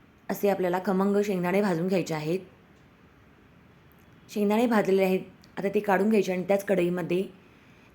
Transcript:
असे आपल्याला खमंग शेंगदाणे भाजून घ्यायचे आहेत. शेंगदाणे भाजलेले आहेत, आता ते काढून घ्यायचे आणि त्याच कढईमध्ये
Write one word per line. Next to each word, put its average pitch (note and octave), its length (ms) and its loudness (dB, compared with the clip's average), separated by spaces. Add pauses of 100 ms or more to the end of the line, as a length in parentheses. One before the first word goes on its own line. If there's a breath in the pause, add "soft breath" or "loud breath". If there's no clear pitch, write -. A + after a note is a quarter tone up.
(300)
असे G3 180 -2
आपल्याला F#3 380 0
खमंग G3 380 0
शेंगदाणे F#3 380 0
भाजून F3+ 260 0
घ्यायचे F3 260 -2
आहेत. D#3 260 -4 (1900)
शेंगदाणे G#3+ 360 0
भाजलेले G3 380 2
आहेत, F#3 160 2 (380)
आता F3+ 100 -4
ते G#3 120 0
काढून G3 280 2
घ्यायचे F#3+ 240 2
आणि F3+ 100 -2
त्याच G3 220 0
कढईमध्ये F3+ 800 -2 (520 soft breath)